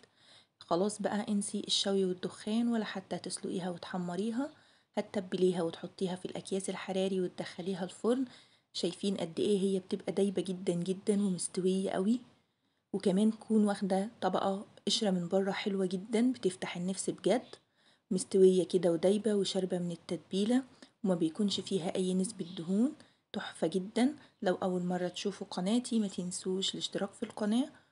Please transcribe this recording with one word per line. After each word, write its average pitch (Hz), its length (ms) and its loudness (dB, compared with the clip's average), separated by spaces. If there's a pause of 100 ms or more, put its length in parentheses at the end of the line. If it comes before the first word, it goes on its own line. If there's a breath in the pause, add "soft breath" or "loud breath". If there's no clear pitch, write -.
(580 soft breath)
خلاص 196 440 0
بقى 208 260 0
انسي 202 380 0
الشوي 196 380 2
والدخان، 214 640 0
ولا 226 160 2
حتى 185 340 -6
تسلقيها 185 520 -4
وتحمريها، 190 800 -4 (480 soft breath)
هتتبليها 185 640 0
وتحطيها 175 540 -4
في - 80 -10
الأكياس - 460 -6
الحراري 190 500 -2
وتدخليها 180 640 -6
الفرن. 247 400 0 (480 loud breath)
شايفين 196 440 -2
قد 165 240 -4
ايه 208 180 4
هي 190 220 2
بتبقى - 320 -4
دايبة 196 300 2
جدًا 185 300 -2
جدًا 190 500 0
ومستوية 190 680 0
قوي، 214 300 2 (720)
وكمان 202 380 4
تكون 220 340 2
واخدة 202 460 0 (100)
طبقة 196 460 0 (200)
قشرة 208 240 2
من 175 180 0
بره 190 240 2
حلوة 190 340 0
جدًا، 214 460 0
بتفتح - 440 -2
النفس 180 340 -4
بجد، 233 460 0 (540 soft breath)
مستوية 185 540 6
كده 180 280 2
ودايبة 202 420 2
وشاربة 185 440 0
من 175 120 -2
التتبيلة، 196 720 0 (420 loud breath)
وما 190 100 4
بيكونش 185 460 0
فيها 180 340 -4
أي 185 200 0
نسبة 185 320 -2 (120)
دهون، 196 360 0 (380 loud breath)
تحفة - 340 -4
جدًا. 202 480 0 (280 loud breath)
لو 185 120 4
أول 185 280 0
مرة 180 260 -2
تشوفوا 190 420 -6
قناتي، 226 500 0
ما 202 80 0
تنسوش 185 640 -4
الاشتراك 180 380 -4
في - 100 -14
القناة 226 460 0 (240 loud breath)